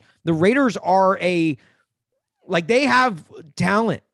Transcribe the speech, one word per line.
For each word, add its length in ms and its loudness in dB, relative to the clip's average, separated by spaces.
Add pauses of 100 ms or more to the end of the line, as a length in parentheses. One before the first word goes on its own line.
(240)
The 100 -2
Raiders 440 2
are 440 2
a, 360 0 (920)
like, 180 -2
they 200 2
have 380 0 (320)
talent, 460 -2 (120)